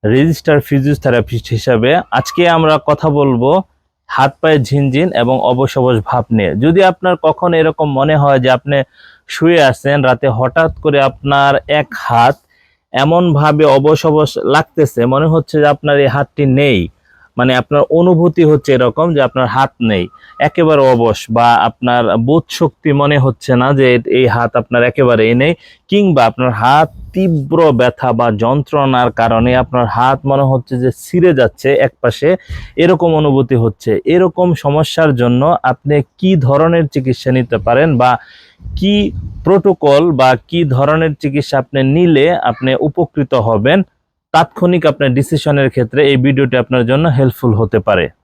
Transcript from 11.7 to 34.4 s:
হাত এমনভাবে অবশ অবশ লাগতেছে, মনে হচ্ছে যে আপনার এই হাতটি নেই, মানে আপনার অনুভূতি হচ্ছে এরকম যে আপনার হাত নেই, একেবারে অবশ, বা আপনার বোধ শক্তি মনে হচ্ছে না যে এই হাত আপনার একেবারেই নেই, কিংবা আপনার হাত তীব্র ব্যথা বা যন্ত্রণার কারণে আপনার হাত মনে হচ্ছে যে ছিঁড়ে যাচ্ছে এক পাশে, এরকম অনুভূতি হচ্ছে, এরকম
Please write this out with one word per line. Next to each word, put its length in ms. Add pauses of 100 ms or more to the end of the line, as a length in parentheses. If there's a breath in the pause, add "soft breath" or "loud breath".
হাত 380 (580)
এমনভাবে 720
অবশ 400
অবশ 240 (160)
লাগতেছে, 600
মনে 220
হচ্ছে 320
যে 80
আপনার 320
এই 160
হাতটি 360
নেই, 280 (580 soft breath)
মানে 180
আপনার 340
অনুভূতি 540
হচ্ছে 300
এরকম 400
যে 80
আপনার 260
হাত 320
নেই, 240 (360 loud breath)
একেবারে 420
অবশ, 360 (120)
বা 180 (160)
আপনার 400 (140)
বোধ 320
শক্তি 440
মনে 240
হচ্ছে 380
না 180
যে 140 (200)
এই 200
হাত 280
আপনার 280
একেবারেই 520
নেই, 180 (340 soft breath)
কিংবা 380
আপনার 260
হাত 380 (220)
তীব্র 480 (120)
ব্যথা 420
বা 180
যন্ত্রণার 800
কারণে 440
আপনার 320
হাত 380
মনে 260
হচ্ছে 260
যে 140
ছিঁড়ে 420
যাচ্ছে 400
এক 280
পাশে, 280 (460 loud breath)
এরকম 400
অনুভূতি 400
হচ্ছে, 360 (140)
এরকম 500